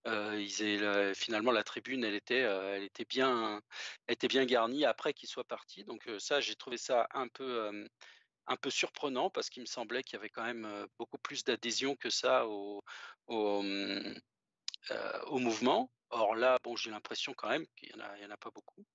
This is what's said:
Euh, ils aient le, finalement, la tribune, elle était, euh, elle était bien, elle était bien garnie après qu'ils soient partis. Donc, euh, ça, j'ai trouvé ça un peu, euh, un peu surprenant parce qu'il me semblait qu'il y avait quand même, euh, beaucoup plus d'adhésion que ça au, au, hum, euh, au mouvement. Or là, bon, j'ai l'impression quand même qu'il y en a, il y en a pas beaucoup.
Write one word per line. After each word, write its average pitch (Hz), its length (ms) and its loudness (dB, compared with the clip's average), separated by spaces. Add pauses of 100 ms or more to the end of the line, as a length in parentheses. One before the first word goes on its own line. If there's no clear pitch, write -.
Euh, 107 320 0
ils 101 220 -4
aient 104 160 2
le, 101 360 4
finalement, 113 380 2
la 107 100 6
tribune, 127 400 -4
elle 104 140 0
était, 123 260 2
euh, 98 320 2
elle 98 80 -4
était 101 220 -8
bien, 117 580 2 (440)
elle 120 80 0
était 127 120 0
bien 131 180 4
garnie 123 400 4
après 139 300 2
qu'ils - 140 -12
soient 127 160 -6
partis. - 400 -10
Donc, 120 240 -10
euh, 104 100 -6
ça, 143 220 2
j'ai 107 160 -2
trouvé 123 200 -6
ça 120 360 2
un 131 160 -2
peu, 123 340 -4
euh, 104 240 -6 (600)
un 127 80 0
peu - 120 -4
surprenant 139 600 0
parce - 180 -4
qu'il 127 140 -12
me 110 40 -10
semblait 120 360 -4
qu'il - 120 -10
y 107 40 -8
avait 104 100 -10
quand 123 140 -8
même, 117 220 -4
euh, 104 220 -6 (120)
beaucoup - 200 -8
plus - 260 -8
d'adhésion 120 500 0
que 117 160 -4
ça 127 380 4
au, 101 340 -6 (460)
au, 104 320 2
hum, 98 600 -2 (680)
euh, 110 360 -2
au 135 120 0
mouvement. 127 540 4 (180)
Or 113 240 4
là, 123 300 6
bon, 120 100 -6
j'ai 110 160 -4
l'impression 110 420 -6
quand - 160 -6
même 143 180 0 (100)
qu'il - 140 -18
y - 40 -18
en 110 60 -14
a, 104 180 -12
il 104 60 -14
y - 20 -14
en 104 40 -16
a 101 60 -10
pas 113 140 -12
beaucoup. - 340 -20 (100)